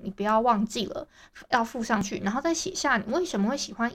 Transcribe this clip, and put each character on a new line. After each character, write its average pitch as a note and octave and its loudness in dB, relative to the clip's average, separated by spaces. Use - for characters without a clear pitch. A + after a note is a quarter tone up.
你 G3 -6
不 G3 -6
要 G#3+ 4
忘 A3 4
记 A3 -2
了 - -8
要 A#3 2
附 A#3 -6
上 A3 2
去， G3+ -4
然 G3 0
后 B3 -2
再 E4 2
写 - -4
下 C4 2
你 G#3+ -4
为 F4 2
什 B3 -2
么 G3+ 4
会 C#4 0
喜 - -8
欢 A#3 0